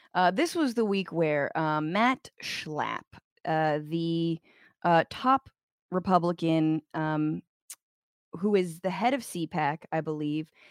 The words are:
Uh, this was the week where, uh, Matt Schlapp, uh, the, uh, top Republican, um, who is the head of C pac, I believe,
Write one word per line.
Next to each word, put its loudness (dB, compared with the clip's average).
Uh, 4
this -2
was 0
the 2
week -2
where, 0
uh, 0
Matt -2
Schlapp, -8
uh, 0
the, -2
uh, 6
top 0
Republican, 2
um, -2
who -2
is 0
the -2
head 0
of -4
C -6
pac, -4
I 0
believe, -4